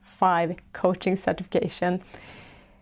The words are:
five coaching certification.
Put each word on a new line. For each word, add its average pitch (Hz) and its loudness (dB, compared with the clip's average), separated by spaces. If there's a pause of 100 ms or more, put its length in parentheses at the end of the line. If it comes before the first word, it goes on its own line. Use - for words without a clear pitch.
five 175 2 (160)
coaching 185 0
certification. 180 -2 (800)